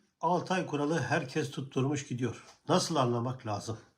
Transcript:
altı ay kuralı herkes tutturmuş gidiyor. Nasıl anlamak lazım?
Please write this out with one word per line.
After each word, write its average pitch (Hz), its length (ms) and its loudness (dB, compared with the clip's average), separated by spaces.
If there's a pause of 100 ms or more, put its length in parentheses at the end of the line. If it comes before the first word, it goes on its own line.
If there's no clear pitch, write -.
(220)
altı 170 320 2
ay 180 120 0
kuralı 147 340 0
herkes 143 520 0
tutturmuş 135 560 -2
gidiyor. 123 360 -4 (260)
Nasıl 175 260 4
anlamak 123 520 0
lazım? 107 300 -4 (200)